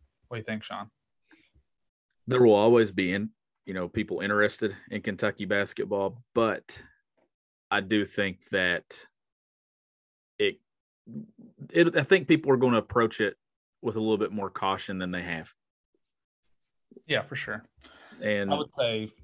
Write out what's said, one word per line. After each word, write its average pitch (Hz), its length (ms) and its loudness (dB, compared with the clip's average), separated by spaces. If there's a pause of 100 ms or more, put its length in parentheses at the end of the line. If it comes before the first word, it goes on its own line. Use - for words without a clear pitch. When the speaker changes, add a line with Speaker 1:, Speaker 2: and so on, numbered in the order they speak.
(280)
Speaker 1:
What 120 100 -10
do - 0 -
you 110 60 -10
think, 107 200 -8
Sean? 101 260 -12 (1400)
Speaker 2:
There 127 160 4
will 113 120 10
always 110 380 6
be 92 200 -2
in, 101 200 -4 (340)
you 95 80 -10
know, 90 160 -6
people 101 320 -4
interested 104 560 0 (140)
in 107 100 -6
Kentucky 101 420 -4
basketball, 101 800 -4 (100)
but 110 460 -2 (880)
I 101 120 0
do 101 240 0
think 95 440 -4
that 90 560 -2 (1300)
it, 101 220 -2 (1120)
it, 170 240 4
I 156 60 2
think 175 260 2
people 147 240 4
are 127 40 4
gonna 123 200 4
approach 110 420 0
it 104 160 -2 (460)
with 113 160 -4
a - 20 -4
little 110 180 0
bit 101 140 -2
more 98 180 -6
caution 95 500 -4
than 92 120 -6
they 87 120 -6
have. 82 280 -10 (1600)
Speaker 1:
Yeah, 127 160 -2
for 139 120 -12
sure. 110 300 -10 (560)
Speaker 2:
And 101 320 -2
Speaker 1:
I 143 40 0
would - 160 -6
say 113 360 -2 (140)